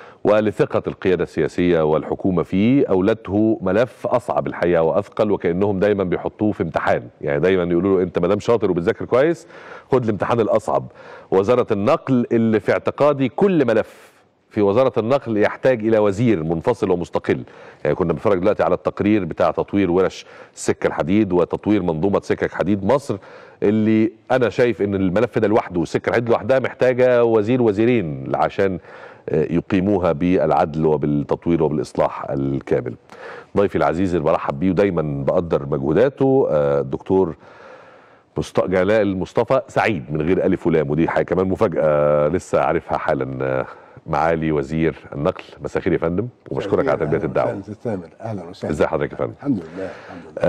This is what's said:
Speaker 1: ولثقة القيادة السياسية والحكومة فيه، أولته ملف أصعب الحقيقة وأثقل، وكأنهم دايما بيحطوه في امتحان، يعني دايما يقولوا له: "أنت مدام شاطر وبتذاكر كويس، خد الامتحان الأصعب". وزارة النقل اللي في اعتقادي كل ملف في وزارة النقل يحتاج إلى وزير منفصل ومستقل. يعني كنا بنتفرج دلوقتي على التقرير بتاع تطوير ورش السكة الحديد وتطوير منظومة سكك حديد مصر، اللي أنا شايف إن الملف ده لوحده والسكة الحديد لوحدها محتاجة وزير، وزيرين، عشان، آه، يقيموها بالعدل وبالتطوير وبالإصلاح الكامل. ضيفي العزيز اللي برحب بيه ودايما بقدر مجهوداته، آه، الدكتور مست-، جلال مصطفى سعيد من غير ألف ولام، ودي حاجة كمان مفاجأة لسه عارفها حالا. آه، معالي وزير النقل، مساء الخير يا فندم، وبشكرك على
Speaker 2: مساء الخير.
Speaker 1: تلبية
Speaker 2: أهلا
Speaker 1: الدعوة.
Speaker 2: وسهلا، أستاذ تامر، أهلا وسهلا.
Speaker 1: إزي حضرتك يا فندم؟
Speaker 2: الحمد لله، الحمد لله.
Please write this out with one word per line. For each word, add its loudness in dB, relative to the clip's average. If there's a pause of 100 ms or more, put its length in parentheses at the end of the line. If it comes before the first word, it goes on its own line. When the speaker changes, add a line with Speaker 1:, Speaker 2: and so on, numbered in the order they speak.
(240)
Speaker 1:
ولثقة 2
القيادة 0
السياسية 0
والحكومة 0
فيه، 2
أولته 0
ملف -2
أصعب -2
الحقيقة 0
وأثقل، 0
وكأنهم 0
دايما 2
بيحطوه -2
في -6
امتحان، -2 (180)
يعني -2
دايما 2
يقولوا 2
له: 2
"أنت -4
مدام 0
شاطر 0
وبتذاكر -2
كويس، 0 (440)
خد 2
الامتحان -2
الأصعب". 0 (400)
وزارة 2
النقل 0
اللي 2
في 0
اعتقادي 0
كل 2
ملف -2 (400)
في -2
وزارة 2
النقل 0
يحتاج 0
إلى 4
وزير 2
منفصل -2
ومستقل. -2 (400)
يعني 0
كنا 0
بنتفرج 0
دلوقتي 2
على 2
التقرير 0
بتاع 0
تطوير -2
ورش 0 (300)
السكة -2
الحديد 0
وتطوير 0
منظومة 0
سكك -2
حديد -2
مصر، 0 (460)
اللي 2 (200)
أنا 2
شايف 0
إن 0
الملف 0
ده 2
لوحده 0
والسكة -2
الحديد 0
لوحدها 2
محتاجة 2
وزير، 2
وزيرين، 0
عشان، 0 (500)
آه، 0 (100)
يقيموها 0
بالعدل 0
وبالتطوير 0
وبالإصلاح -2
الكامل. -4 (640)
ضيفي 0
العزيز 0
اللي -2
برحب -2
بيه 0
ودايما 0
بقدر -2
مجهوداته، 0
آه، 0
الدكتور -2 (1000)
مست-، -2
جلال 0
مصطفى -2
سعيد -2
من 2
غير 2
ألف 0
ولام، 2
ودي 2
حاجة 0
كمان 0
مفاجأة 2
لسه 0
عارفها -2
حالا. -4
آه، -2 (420)
معالي 0
وزير -2 (200)
النقل، -4 (200)
مساء -8
الخير 0
يا 2
فندم، -2 (240)
وبشكرك -2
على 0
Speaker 2:
مساء -4
الخير. -2
Speaker 1:
تلبية -2
Speaker 2:
أهلا -2
Speaker 1:
الدعوة. -
Speaker 2:
وسهلا، -8
أستاذ -14
تامر، -8 (120)
أهلا -10
وسهلا. -8
Speaker 1:
إزي 0
حضرتك -4
يا -12
فندم؟ -6
Speaker 2:
الحمد -2
لله، -10
الحمد -16
لله. -20 (180)